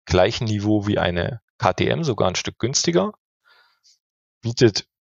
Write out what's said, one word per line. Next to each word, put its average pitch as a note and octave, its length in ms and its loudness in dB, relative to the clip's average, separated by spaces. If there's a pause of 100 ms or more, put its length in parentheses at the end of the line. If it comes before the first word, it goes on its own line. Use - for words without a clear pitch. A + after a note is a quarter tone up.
gleichen G2 400 2
Niveau G#2+ 400 0
wie G2+ 140 0
eine F2+ 420 -2 (160)
K F#2 160 2
T - 140 0
M, - 160 -2
sogar G#2+ 240 0
ein F2+ 80 -2
Stück - 240 -8
günstiger, F3 520 -2 (1300)
bietet A#2 460 2 (240)